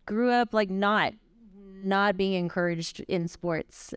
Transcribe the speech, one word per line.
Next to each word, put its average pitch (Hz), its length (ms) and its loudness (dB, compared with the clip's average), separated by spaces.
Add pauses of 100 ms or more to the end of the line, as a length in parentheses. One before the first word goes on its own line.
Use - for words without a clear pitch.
grew 233 260 2
up, 240 220 2
like, 214 180 2
not, 196 440 2 (680)
not 196 340 4
being 190 180 0
encouraged 175 760 -2
in 170 180 0
sports, - 720 -6